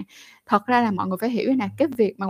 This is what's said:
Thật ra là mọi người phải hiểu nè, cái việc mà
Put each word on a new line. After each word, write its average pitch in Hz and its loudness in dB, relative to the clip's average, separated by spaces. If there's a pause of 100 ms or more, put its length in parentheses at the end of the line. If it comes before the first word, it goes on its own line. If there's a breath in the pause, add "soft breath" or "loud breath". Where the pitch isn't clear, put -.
(460 loud breath)
Thật 208 0
ra 247 4
là 226 2
mọi 196 -2
người 190 -4
phải 240 -2
hiểu 240 0
nè, 214 0
cái 311 2
việc 202 2
mà 196 -4